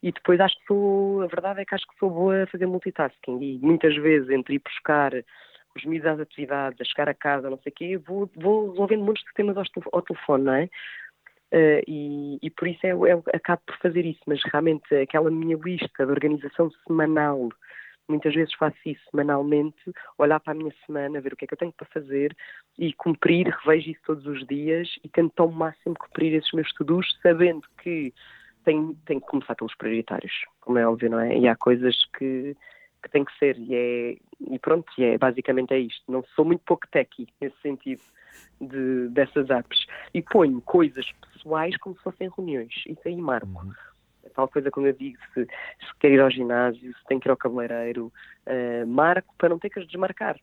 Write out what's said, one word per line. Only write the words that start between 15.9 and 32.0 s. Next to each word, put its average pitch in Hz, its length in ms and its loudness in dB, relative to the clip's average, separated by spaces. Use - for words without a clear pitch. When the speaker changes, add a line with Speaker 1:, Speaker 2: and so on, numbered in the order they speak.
Speaker 1:
de 135 40 -2
organização 147 600 0
semanal, 151 640 0
muitas 151 260 0
vezes 160 200 0
faço 156 220 -2
isso 151 240 -10
semanalmente, 147 840 0
olhar 147 240 4
para 156 120 -8
a 151 40 -4
minha 156 180 -8
semana, 147 340 -6
ver 135 140 -8
o - 20 -18
que - 80 -10
é - 40 -14
que - 60 -8
eu - 40 -14
tenho 170 140 -6
para - 160 -18
fazer 139 460 -4
e 170 160 -2
cumprir, 170 540 2
revejo 156 420 2
isso 156 160 -12
todos 147 200 -4
os 135 200 -8
dias 156 420 -2
e 151 60 -16
tento 165 300 0
ao 165 100 4
máximo 160 440 -6
cumprir 156 400 -2
esses 151 180 0
meus 160 200 -2
to-dos, 165 340 0
sabendo 170 440 4
que 156 320 -6
tenho, 156 300 2
tenho 139 160 -2
que - 60 -20
começar 131 280 -4
pelos 113 200 -8
prioritários, 110 580 -6
como 123 200 0
é 117 100 4
óbvio, 117 220 0
não 113 100 0
é? 110 160 0
E 123 100 4
há 117 80 6
coisas 123 400 2